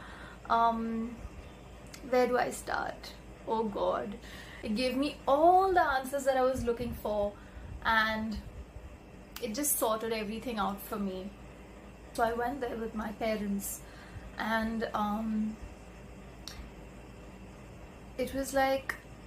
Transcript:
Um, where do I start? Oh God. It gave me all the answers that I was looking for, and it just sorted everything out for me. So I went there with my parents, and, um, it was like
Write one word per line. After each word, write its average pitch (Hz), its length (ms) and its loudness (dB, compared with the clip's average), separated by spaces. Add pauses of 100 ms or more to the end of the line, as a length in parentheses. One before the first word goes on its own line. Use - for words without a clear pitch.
(480)
Um, 226 680 2 (920)
where 247 180 6
do 247 120 4
I - 120 2
start? - 640 -4 (360)
Oh 226 160 2
God. 196 520 0 (460)
It 220 140 0
gave 254 200 2
me 294 200 2 (100)
all 359 460 10
the 349 100 8
answers 269 420 2
that 262 120 6
I 254 60 6
was 254 220 4
looking 233 380 0
for, 208 300 2 (520)
and 220 520 4 (1040)
it 220 120 -2
just 294 240 2
sorted 226 340 2
everything 220 460 -2
out 196 240 0
for - 140 -6
me. 190 340 -2 (840)
So 247 100 2
I 226 120 4
went 247 260 0
there 240 160 -2
with 226 180 -4
my 214 180 -2
parents, 202 680 0 (580)
and, 226 540 0
um, 214 640 0 (2500)
it 254 160 -2
was 269 180 -2
like 269 420 4 (320)